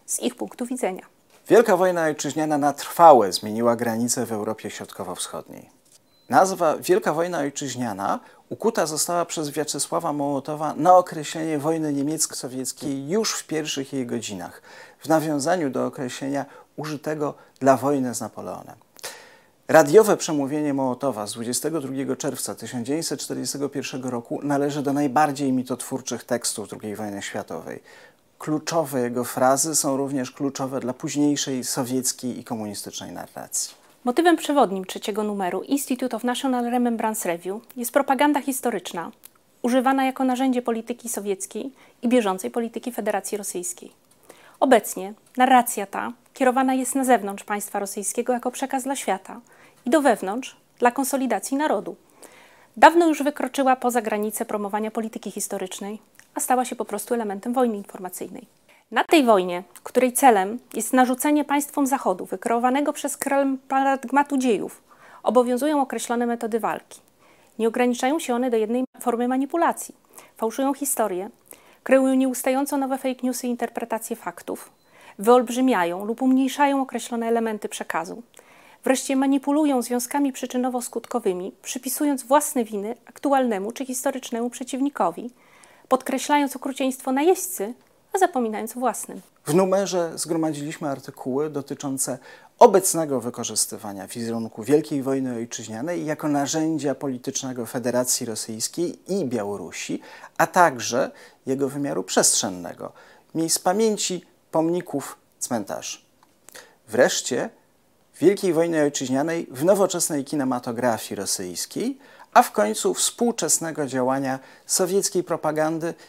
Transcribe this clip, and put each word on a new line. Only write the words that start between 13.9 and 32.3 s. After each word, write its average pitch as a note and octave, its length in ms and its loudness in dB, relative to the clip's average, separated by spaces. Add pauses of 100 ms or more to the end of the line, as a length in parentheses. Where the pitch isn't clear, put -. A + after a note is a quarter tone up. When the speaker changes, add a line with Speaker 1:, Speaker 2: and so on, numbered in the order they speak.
Speaker 2:
jej C3 140 -4
godzinach, G#2+ 560 -8 (360)
w A#2 100 -8
nawiązaniu D3+ 600 2
do B2+ 160 -2
określenia C3+ 580 -6 (320)
użytego D3+ 580 -6 (260)
dla C3 160 8
wojny C3 380 0
z - 60 -6
Napoleonem. G2+ 540 -12 (960)
Radiowe D#3+ 480 8
przemówienie D3 580 -2
Mołotowa B2 520 -2
z G#2 60 -8
dwudziestego B2 480 -4
drugiego C3 360 -4
czerwca B2+ 380 -6
tysiąc A2+ 320 -8
dziewięćset D3+ 340 -4
czterdziestego C3+ 480 -6
pierwszego C3 420 -6
roku A#2+ 320 -6
należy C#3+ 400 0
do C#3 100 0
najbardziej C#3+ 600 2
mitotwórczych B2+ 720 -4
tekstów A2+ 440 -4
drugiej G#2 280 -8
wojny G2+ 260 -8
światowej. - 600 -10 (560)
Kluczowe D3+ 640 -2
jego A#2+ 240 -2
frazy C3+ 520 2
są C#3 200 0
również C3+ 340 -2
kluczowe C3+ 500 -4
dla A#2+ 120 -2
późniejszej C#3+ 720 0
sowieckiej B2 760 -2